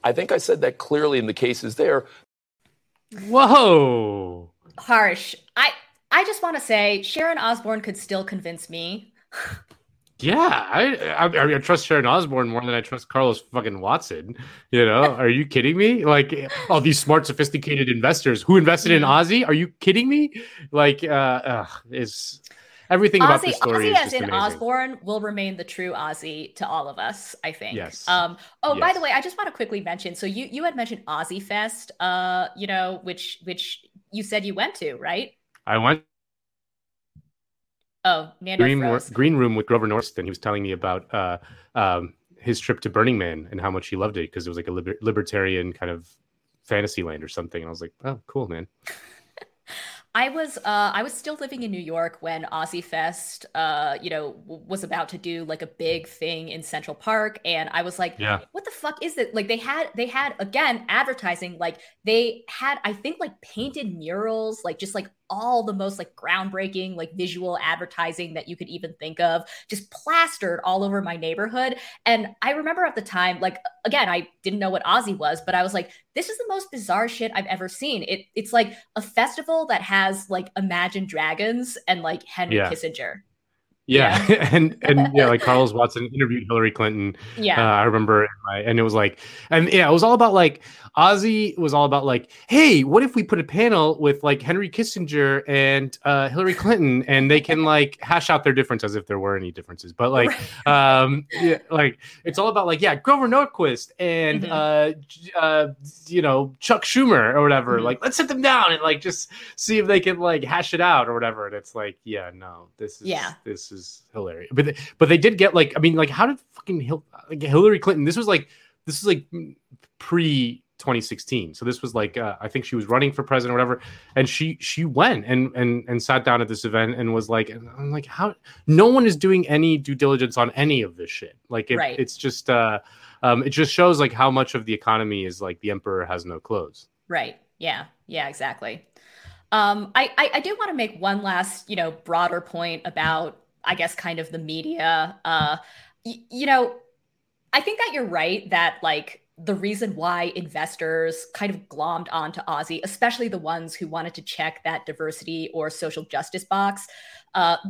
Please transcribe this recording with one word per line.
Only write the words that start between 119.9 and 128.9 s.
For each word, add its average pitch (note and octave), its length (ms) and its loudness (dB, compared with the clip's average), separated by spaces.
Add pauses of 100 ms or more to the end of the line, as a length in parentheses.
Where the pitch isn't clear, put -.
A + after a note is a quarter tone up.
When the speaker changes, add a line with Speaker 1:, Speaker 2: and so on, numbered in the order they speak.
Speaker 2:
pre-twenty C3 1040 0
sixteen. G#2 540 -6
So - 100 -12
this B2 180 -4
was, A#2 120 -8
like, G#2+ 220 -4
uh, A2 240 -6
I G#2+ 80 -8
think B2+ 160 -6
she - 120 -6
was G#2 100 -4
running C3+ 240 4
for C#3 120 -6
president B2 320 0
or B2 40 2
whatever. B2 220 0 (340)
And C3 140 2
she, D#3+ 320 -4
she - 240 -6
went D#3 420 2
and, B2+ 300 0
and, A#2+ 320 0
and A#2+ 140 -2
sat C3 220 2
down A#2+ 160 4
at G#2+ 80 -2
this A2 160 -8
event A2+ 300 0
and A#2 200 -4
was A2 140 -2
like, A2+ 220 0
and A#2 260 -18
I'm C#3 140 -8
like, D3 160 -6
"How?" G3+ 280 -6 (320)
No D#3+ 200 8
one B3 200 8